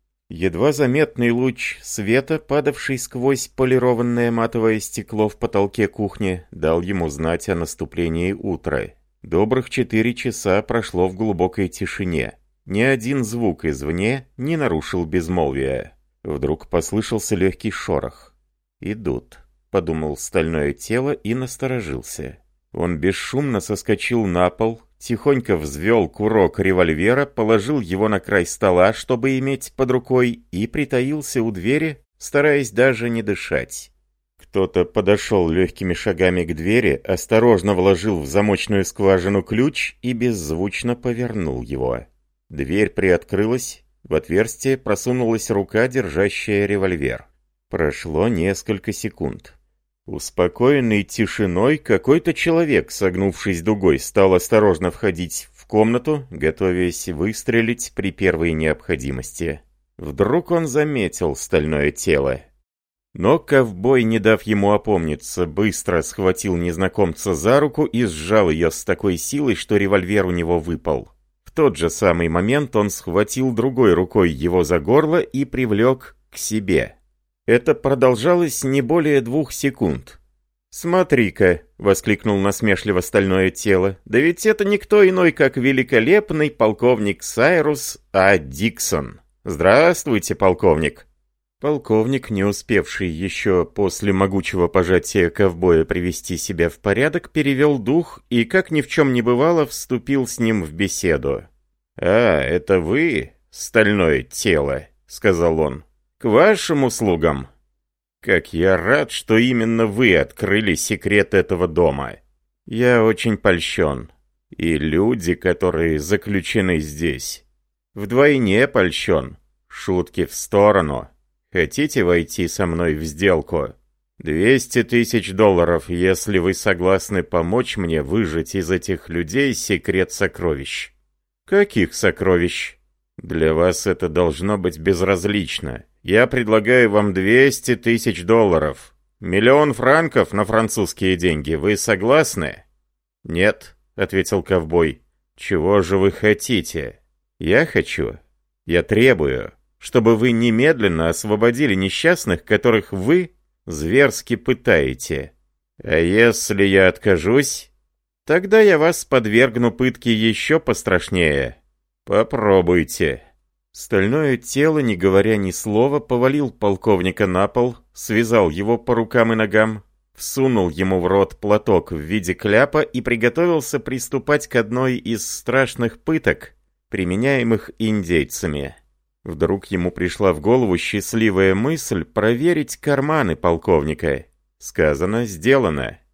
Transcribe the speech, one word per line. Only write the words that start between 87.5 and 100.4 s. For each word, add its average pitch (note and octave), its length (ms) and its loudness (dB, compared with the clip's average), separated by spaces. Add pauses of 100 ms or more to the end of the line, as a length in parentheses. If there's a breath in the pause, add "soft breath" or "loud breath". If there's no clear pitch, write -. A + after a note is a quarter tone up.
А. F#2+ 240 6
Диксон. D2 840 -4 (240)
Здравствуйте, A2 880 2
полковник». E2+ 720 2 (560)
Полковник, C3 680 -2
не G2 120 -2
успевший G2+ 640 -2
еще F2 580 -2
после G2+ 480 -2
могучего F#2+ 540 0
пожатия F2+ 640 2
ковбоя F2 540 2
привести F2 520 -6
себя E2+ 320 -2
в - 120 -12
порядок, C3+ 500 -2
перевел C#3+ 480 0
дух C3+ 420 -2 (100)
и, A#2 140 2
как F#3 280 -2
ни D#3 80 0
в C3 80 -4
чем C#3 240 2
не A#2+ 100 2
бывало, D3 420 2
вступил C3 640 -4
с - 140 -8